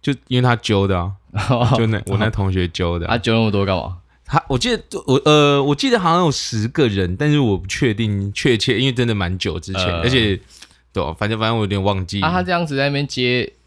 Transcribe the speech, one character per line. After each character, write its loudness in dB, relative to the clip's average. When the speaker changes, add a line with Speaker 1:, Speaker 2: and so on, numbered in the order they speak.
Speaker 1:
就 -2
因 0
为 4
他 4
揪 2
的 2
啊。 -4
Speaker 2:
<laughs> 2
Speaker 1:
就 2
那， 0
我 -2
那 0
同 -2
学 0
揪 -2
的 -6
啊。 0
Speaker 2:
他 0
揪 0
那 4
么 2
多 0
干 0
嘛？ -6
Speaker 1:
他， 0
我 -2
记 -2
得， -8
我， 4
呃， 4
我 2
记 -2
得 4
好 2
像 4
有 2
十 -2
个 2
人， 0
但 0
是 4
我 2
不 -8
确 0
定 -2
确 0
切， 0
因 0
为 0
真 0
的 0
蛮 -2
久 -4
之 -10
前， -2
Speaker 2:
呃。 -2
Speaker 1:
而 0
且， 2
对 -2
啊， -6
反 -2
正， -4
反 0
正 0
我 0
有 -2
点 -2
忘 0
记。 -6
Speaker 2:
啊， 0
他 0
这 -4
样 -2
子 -4
在 0
那 -2
边 -2
接 -2